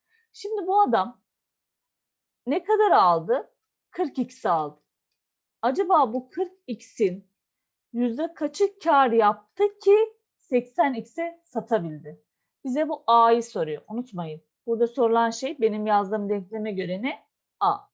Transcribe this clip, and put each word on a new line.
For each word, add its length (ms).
Şimdi 340
bu 140
adam 400
ne 180
kadar 280
aldı? 600
Kırk 280
X 260
aldı. 360
Acaba 520
bu 160
kırk 240
X'in 600
yüzde 400
kaçı 460
kar 320
yaptı 520
ki 160
seksen 560
X'e 500
satabildi? 800
Bize 260
bu 180
A'yı 360
soruyor. 440
Unutmayın. 540
Burada 220
sorulan 420
şey 320
benim 260
yazdığım 420
denkleme 420
göre 300
ne? 260
A. 180